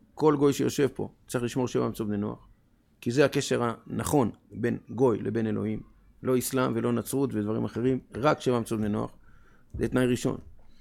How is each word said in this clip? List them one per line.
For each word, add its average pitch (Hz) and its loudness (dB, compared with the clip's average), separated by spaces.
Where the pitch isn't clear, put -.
כל 151 4
גוי 143 4
שיושב 135 0
פה 101 -6
צריך 123 -2
לשמור 120 -2
שבע 123 0
מצוות 107 -4
בני 104 -2
נוח, 104 -6
כי - -4
זה 139 4
הקשר 131 0
הנכון 113 0
בין 113 -2
גוי 117 2
לבין 110 -2
אלוהים. 107 -4
לא 127 2
אסלאם 127 0
ולא 113 0
נצרות 120 0
ודברים 107 0
אחרים, 123 0
רק 143 0
שבע 123 2
מצוות 110 -2
בני 107 0
נוח. 110 -2
זה 117 0
תנאי 127 2
ראשון. 123 0